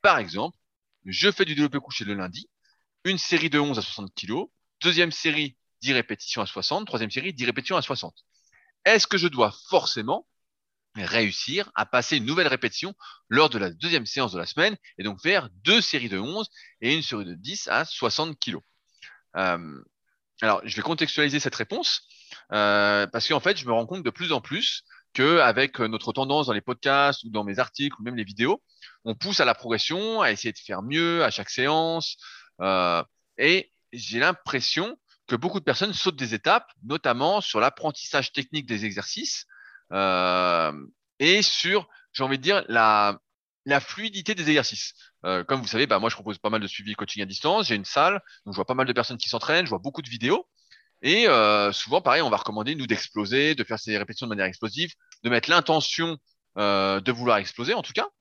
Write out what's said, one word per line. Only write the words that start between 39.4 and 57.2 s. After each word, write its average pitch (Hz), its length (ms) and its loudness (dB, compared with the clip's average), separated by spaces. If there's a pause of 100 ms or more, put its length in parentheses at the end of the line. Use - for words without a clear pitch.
euh, 90 800 2 (480)
et 180 220 6
sur, 190 460 0 (240)
j'ai 135 120 -2
envie 135 140 0
de 131 40 -8
dire, 190 260 2
la, 107 500 4 (460)
la 139 160 2
fluidité 202 540 -6
des 170 140 -2
exercices. 143 460 0 (300)
Euh, 90 200 0
comme 135 160 -2
vous 113 80 -8
savez, 120 180 0
bah, 110 120 2
moi, 110 120 0
je - 40 -6
propose 104 240 -10
pas 107 120 -2
mal 110 100 0
de 101 60 -8
suivi 101 280 -10
coaching 104 280 -8
à 98 40 -4
distance. 165 420 0
J'ai 117 80 2
une 101 80 -4
salle, 180 360 2 (240)
donc 101 100 -10
je - 20 -6
vois 104 80 -2
pas 127 100 -2
mal 131 120 0
de 127 60 -2
personnes 123 260 0
qui - 100 -4
s'entraînent, 156 360 0
je 139 60 -6
vois - 80 -2
beaucoup 175 240 -8
de 127 60 -12
vidéos. 120 400 0 (540)
Et, 202 260 4
euh, 104 440 6
souvent, 135 280 0
pareil, 151 220 4
on 131 80 2
va 104 80 2
recommander, 107 360 -4
nous, 139 120 -6
d'exploser, 120 680 0
de 123 100 -4
faire 113 140 -6
ces 110 200 -4
répétitions 107 280 -6
de 113 40 -6
manière 98 160 0
explosive, 110 460 -6 (300)
de 117 80 -2
mettre 120 200 0
l'intention, 165 680 2 (400)
euh, 98 420 2
de 120 120 -2
vouloir 120 260 2